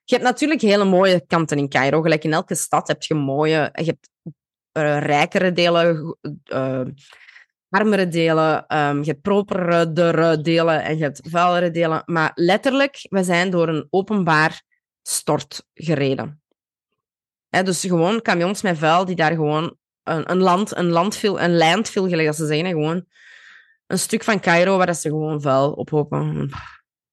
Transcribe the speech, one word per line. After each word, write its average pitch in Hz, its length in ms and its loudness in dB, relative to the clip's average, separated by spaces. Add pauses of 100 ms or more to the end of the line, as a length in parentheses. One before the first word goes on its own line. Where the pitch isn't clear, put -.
Je - 100 0
hebt 240 120 2
natuurlijk 285 340 0
hele 202 240 4
mooie 185 420 4
kanten 156 320 0
in 143 100 -2
Cairo. 139 340 2
Gelijk 156 220 0
in 156 80 0
elke 175 220 -2
stad 147 340 -2
heb 147 140 -4
je - 120 -4
mooie, 151 580 0
je - 120 -6
hebt, - 260 -6 (600)
eh, 147 260 0
rijkere 165 540 0
delen, 170 440 4
go-, 156 220 -8 (260)
eh, 131 400 -4 (840)
armere 196 400 2
delen, 160 580 2
ehm, 143 320 0
je 151 120 -4
hebt 139 120 -6
properere 170 1160 0
delen 165 440 2
en 147 120 -4
je 156 60 -2
hebt 139 260 -6
vuilere 175 420 2
delen. 160 360 -2
Maar 165 280 0
letterlijk, 254 760 0
we 190 160 0
zijn 180 260 0
door 170 180 0
een 156 220 -4
openbaar 170 720 0 (400)
stort - 720 -6
gereden. 143 680 -4 (1040)
Hè, 180 140 0
dus 185 180 -2
gewoon 185 420 0
camions 185 400 0
met 175 160 0
vuil 165 260 2
die 180 120 -6
daar 160 160 0
gewoon 156 440 -2 (260)
een, - 280 -4
een 185 80 0
land, 185 380 2
een 175 120 -2
landfill, 185 480 0
een 170 200 0
landfill, 185 520 0
gelijk 160 180 0
dat 151 100 -2
ze 160 100 -4
zeggen, 151 200 -2
hè, 185 60 -4
gewoon 160 340 -2 (800)
een 185 120 -4
stuk - 260 -4
van 208 160 0
Cairo 180 360 2
waar 185 100 2
dat 175 100 -2
ze - 120 -6
gewoon 156 320 -4
vuil 139 320 2
ophopen. 147 800 -4 (640)